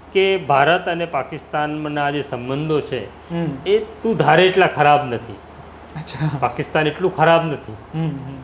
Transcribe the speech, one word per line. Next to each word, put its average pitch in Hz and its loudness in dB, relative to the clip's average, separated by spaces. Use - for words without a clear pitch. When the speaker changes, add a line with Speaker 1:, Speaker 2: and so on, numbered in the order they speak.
Speaker 1:
કે 190 2
ભારત 156 2
અને 170 -2
પાકિસ્તાનના 151 -4
જે 147 -2
સંબંધો 135 -4
છે 113 -6
Speaker 2:
હમ. 170 -6
Speaker 1:
એ 208 4
તું 220 -4
ધારે 160 6
એટલા 185 4
ખરાબ 147 4
નથી. 113 -8
Speaker 2:
અચ્છા. 151 -4
Speaker 1:
પાકિસ્તાન 151 -2
એટલું 180 -2
ખરાબ 160 4
નથી. 131 -8
Speaker 2:
હમ, 160 -2
હમ. 135 -8